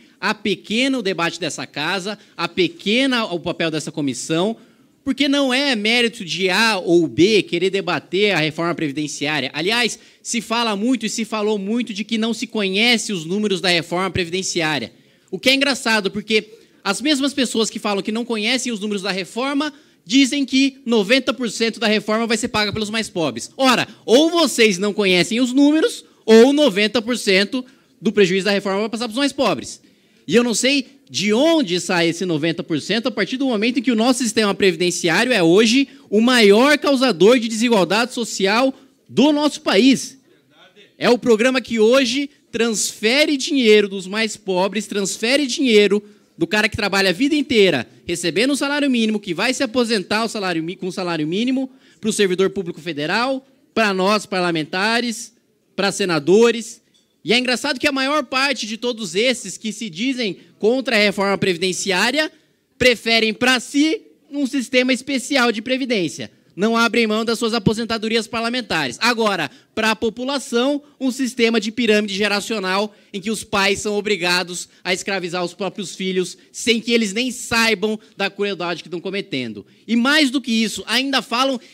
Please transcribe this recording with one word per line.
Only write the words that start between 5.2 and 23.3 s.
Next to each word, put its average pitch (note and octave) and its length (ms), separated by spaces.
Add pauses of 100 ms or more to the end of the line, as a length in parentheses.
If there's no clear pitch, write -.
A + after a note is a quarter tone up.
não C#4 240
é C#4 200
mérito A#3 520
de E3+ 240
A G#3 300
ou E3+ 280
B E3+ 340
querer F3 280
debater F#3 640
a D#3+ 40
reforma D#3 360
previdenciária. D3 800
Aliás, G#3+ 440 (240)
se A#3 200
fala A3+ 340
muito A3+ 300
e G#3 40
se - 140
falou G#3+ 340
muito G#3+ 360
de F#3+ 100
que A3+ 140
não A3+ 160
se A3+ 120
conhece G#3+ 680
os E3 100
números F#3+ 380
da F#3 80
reforma F3 420
previdenciária. E3 800 (400)
O F#3+ 80
que B3+ 100
é C4+ 60
engraçado, A3+ 560
porque G#3+ 380 (340)
as G3 160
mesmas C#4 340
pessoas A3+ 360
que - 100
falam G3+ 240
que - 80
não A3+ 140
conhecem A#3 440
os A3 120
números G3+ 200
da G3+ 80
reforma C#4 640 (320)
dizem C#4 380
que C4 420
noventa A#3+ 480
por B3 160
cento A3+ 300
da A#3 80
reforma G#3+ 400
vai A3+ 80
ser A3+ 140
paga G#3 240
pelos G#3+ 160
mais G#3+ 200
pobres. C3+ 460